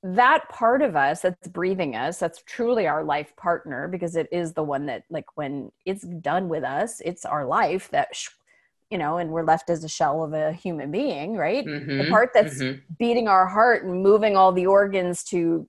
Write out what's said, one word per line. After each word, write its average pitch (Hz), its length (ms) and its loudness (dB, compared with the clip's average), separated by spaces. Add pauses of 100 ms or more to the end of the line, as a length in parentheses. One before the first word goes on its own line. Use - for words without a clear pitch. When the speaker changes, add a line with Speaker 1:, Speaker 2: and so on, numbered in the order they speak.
Speaker 1:
that 247 440 4
part 247 320 2
of 202 140 0
us 143 260 2
that's 180 260 -4
breathing 175 480 -4
us, 143 220 -4
that's 170 260 -6
truly 233 420 -2
our 151 160 0
life 151 340 -4
partner, 156 520 -4
because 175 280 -6
it 160 140 -2
is 170 220 -4
the 160 100 -4
one 143 220 -4
that, 123 240 -6
like, 160 160 -8 (100)
when 139 380 -8 (140)
it's 196 160 -6
done 175 480 -4
with 156 120 -4
us, 151 440 -6
it's 180 180 -10
our 147 220 -4
life 185 420 -2
that, - 260 -2
sh-, - 140 -12 (600)
you 208 80 -6
know, 156 180 -2
and 170 140 -4
we're 160 140 -4
left 160 260 2
as 165 120 -2
a 160 60 -12
shell 156 340 -2
of 156 120 -6
a 156 180 -2
human 165 380 -8
being, 196 480 -4
right? 196 260 -2
The 160 60 -8
Speaker 2:
Mm-hmm. 143 400 -4
Speaker 1:
part 226 240 4
that's 156 260 4
Speaker 2:
Mm-hmm. 131 200 -4 (180)
Speaker 1:
beating 233 300 2
our 190 180 6
heart 220 380 4
and 185 180 -4
moving 202 340 6
all 190 160 8
the 180 140 0
organs 196 580 2
to 165 440 0